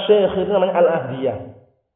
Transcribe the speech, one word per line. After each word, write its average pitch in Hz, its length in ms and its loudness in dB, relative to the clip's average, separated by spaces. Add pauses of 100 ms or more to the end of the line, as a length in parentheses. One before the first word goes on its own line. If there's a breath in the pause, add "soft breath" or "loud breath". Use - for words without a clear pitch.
syekh, 190 340 2
itu 190 80 -4
namanya 185 320 2
al-ahdiyah. 131 720 -2 (400)